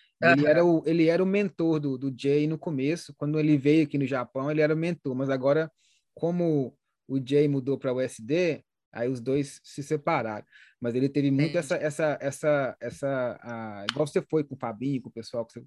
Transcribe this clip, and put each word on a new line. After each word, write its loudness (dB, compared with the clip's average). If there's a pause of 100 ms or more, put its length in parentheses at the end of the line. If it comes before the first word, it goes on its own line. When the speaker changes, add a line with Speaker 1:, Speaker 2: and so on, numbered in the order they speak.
(220)
Speaker 1:
E 2
ele 6
Speaker 2:
Aham. 4
Speaker 1:
era 6
o, 4
ele 4
era 4
o 2
mentor 0
do, -4
do -4
Jay 2
no -2
começo. -4
Quando -2
ele 4
veio 4
aqui -4
no 0
Japão, -4
ele -2
era 4
o 0
mentor. -4
Mas -2
agora, 2 (420)
como 0 (300)
o -2
Jay 4
mudou 0
pra -2
U -2
S -6
D, 0 (300)
aí -4
os -4
dois -2
se -14
separaram. -2 (360)
Mas -2
ele 2
teve 2
muito 2
Speaker 2:
Entendi. 0
Speaker 1:
essa, -2
essa, -2
essa, -2
essa, -4
a, -10
igual -2
você -2
foi -2
com -10
o -18
Fabinho, -4
com -14
o -20
pessoal -8
que -20
você -16